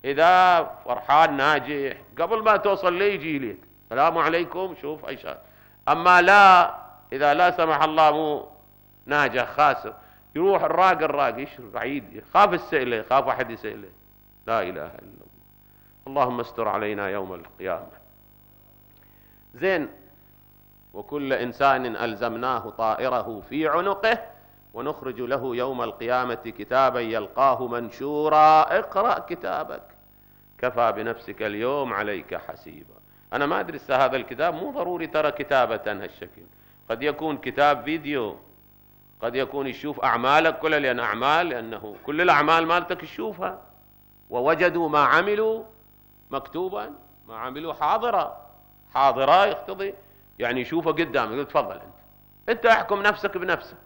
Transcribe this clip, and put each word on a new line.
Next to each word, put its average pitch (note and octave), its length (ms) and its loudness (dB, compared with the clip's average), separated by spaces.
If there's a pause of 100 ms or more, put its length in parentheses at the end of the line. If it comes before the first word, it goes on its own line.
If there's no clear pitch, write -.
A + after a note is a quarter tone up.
إذا E3+ 580 6 (220)
فرحان C#3+ 520 2
ناجح، C#3 600 0 (240)
قبل A3 220 -2
ما G#3+ 140 4
توصل F#3+ 360 0
ليه G3 220 0
يجي D3+ 240 -6
لك: A2 200 -8 (260)
"السلام D#3 340 2
عليكم"، E3+ 640 -2
شوف D3+ 260 -10
أي C3 80 -10
شيء. - 200 -14 (520)
أما F3 340 6
لا، F#3+ 520 8 (380)
إذا C#3+ 220 2
لا F3 160 4
سمح D#3+ 320 0
الله D#3 280 4
مو D3+ 380 -2 (580)
ناجح، B2+ 420 0
خاسر، C#3+ 460 2 (400)
يروح F3 300 2
الراق E3+ 380 4
الراق، C#3 360 0
يش-، B2+ 360 -14
عيد، A#2 420 -8
يخاف F3+ 360 4
السئلة، C3 440 -2
يخاف C3 320 0
أحد A#2+ 220 -4
يسأله. G#2+ 380 -12 (580)
لا A2 160 0
إله F2+ 240 -8
إلا - 160 -18
الله. - 300 -20 (760)
اللهم B2+ 340 -2
استر A2+ 280 -6
علينا G2+ 400 -4
يوم F#2+ 260 -8
القيامة. F2 680 -12 (1500)
زين، E3+ 340 -2 (1040)
وكل C3+ 380 -6
إنسان B2 640 0
ألزمناه A#2 760 -6
طائره A2+ 760 -4
في D3+ 200 -2
عنقه G3+ 500 0 (560)
ونخرج B2+ 460 -8
له B2 360 -4
يوم B2 260 -4
القيامة A#2+ 520 -2
كتابا B2 680 0
يلقاه A#2 680 -2
منشورا. D3+ 1120 4
اقرأ A3 400 -2
كتابك - 640 -8 (760)
كفى A#2+ 340 0
بنفسك G#2+ 500 -8
اليوم A#2+ 500 -4
عليك G2+ 420 -6
حسيبا. D2+ 600 -16 (380)
أنا C#3+ 140 -2
ما F#3 140 -2
أدري E3+ 160 -10
إذا C3 200 -2
هذا C3 200 2
الكتاب C3+ 380 -4
مو E3 160 -8
ضروري F3 360 -6
ترى D3+ 240 0
كتابة B2 560 0
هالشكل، F#2+ 560 -12 (480)
قد A#2+ 120 -4
يكون D3 340 -4
كتاب C#3+ 480 0
فيديو، D3 520 -6 (840)
قد A#2+ 140 -6
يكون C3+ 320 -4
يشوف C#3 340 -10
أعمالك C3+ 580 2
كلها، D#3 200 0
لأن B2+ 220 0
أعمال، C3 480 0
لأنه A2+ 480 -10 (100)
كل D3+ 140 -4
الأعمال D#3+ 460 4
مالتك F3 340 -2
تشوفها. F#3 580 -10 (720)
ووجدوا D#3+ 580 2
ما D3 160 4
عملوا G#3 600 2 (640)
مكتوباً، F#3 600 -8 (380)
ما A2+ 80 -18
عملوا C3+ 360 -10
حاضرة، G3 640 -2 (580)
حاضرة C#3 520 4
يقتضي G3 480 -8 (440)
يعني A#2+ 220 -2
يشوفه D#3+ 320 -4
قدامك، D3 400 -2
يقول: C3+ 140 -6
"تفضل B2+ 280 -2
أنت، - 80 -16 (640)
أنت A#3 180 0
احكم G3+ 360 2
نفسك G3+ 360 0
بنفسك." F3 480 -4